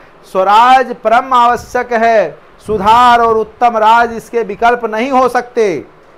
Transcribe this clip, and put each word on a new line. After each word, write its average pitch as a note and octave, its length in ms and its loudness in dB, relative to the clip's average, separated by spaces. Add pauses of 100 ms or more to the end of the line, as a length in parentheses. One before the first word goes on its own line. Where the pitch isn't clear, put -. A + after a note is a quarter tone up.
(320)
स्वराज A#3 640 2
परम B3+ 380 -2
आवश्यक A#3+ 600 -2
है। A3 440 0 (300)
सुधार A#3 540 2
और A3+ 160 0
उत्तम A3+ 400 -4
राज A3+ 360 2
इसके A3+ 300 -8
विकल्प A#3 420 -2
नहीं A3 260 -6
हो B3+ 180 2
सकते। A3 560 -4 (320)